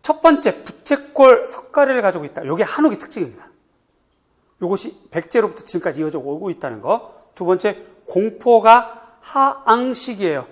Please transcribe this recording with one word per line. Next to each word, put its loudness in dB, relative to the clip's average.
첫 -4
번째, 2
부채꼴 2
석가래를 -2
가지고 -2
있다. -12
요게 -2
한옥의 0
특징입니다. -12
요것이 -8
백제로부터 -4
지금까지 -8
이어져 -6
오고 -8
있다는 -10
거. -6
두 -12
번째, -2
공포가 2
하항식이에요. -2